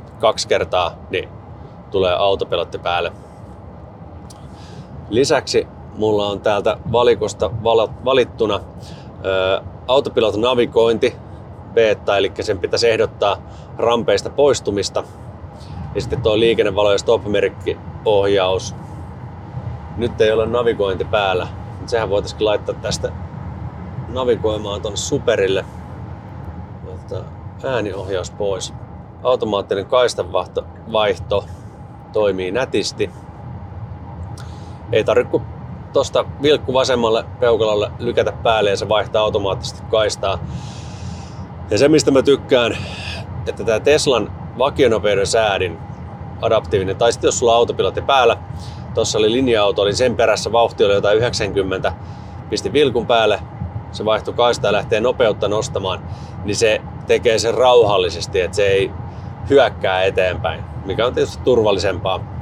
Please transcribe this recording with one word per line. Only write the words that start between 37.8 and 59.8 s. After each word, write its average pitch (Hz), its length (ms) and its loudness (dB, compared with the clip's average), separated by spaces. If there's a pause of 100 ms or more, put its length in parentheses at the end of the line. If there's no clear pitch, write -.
lykätä 117 340 0
päälle 110 380 2
ja 98 60 2
se 101 120 -2
vaihtaa 107 340 2
automaattisesti 104 680 -2
kaistaa. 104 480 0 (1300)
Ja 107 80 2
se, 135 100 8
mistä 156 220 6
mä 135 120 6
tykkään, 120 540 4 (720)
että - 160 -6
tää 107 160 2
Teslan 139 520 2 (260)
vakionopeuden 107 680 4
säädin 95 520 2 (640)
adaptiivinen, 101 540 2
tai 117 160 4
sit - 100 -4
jos 135 160 2
sulla 120 140 4
on 117 60 6
autopilotti 104 440 2
päällä, 123 340 4 (580)
tossa 113 240 0
oli 107 140 4
linja-auto, 110 500 4
oli 101 100 4
sen 120 240 2
perässä, 107 360 2
vauhti 117 320 4
oli 101 100 6
jotain 101 220 4
yhdeksänkymmentä, 98 760 0 (580)
pisti 101 220 -2
vilkun 123 340 2
päälle, 107 340 4 (520)
se - 120 -6
vaihtoi 104 300 0
kaistaa 117 340 2
ja 101 40 4
lähtee 104 280 0
nopeutta 110 480 2
nostamaan, 98 520 -2 (440)
niin 98 120 -4
se 113 240 4 (260)
tekee 113 320 4
sen 107 160 0
rauhallisesti, 101 840 4
että 90 160 0
se 101 100 4
ei 98 240 4 (600)
hyökkää 101 520 4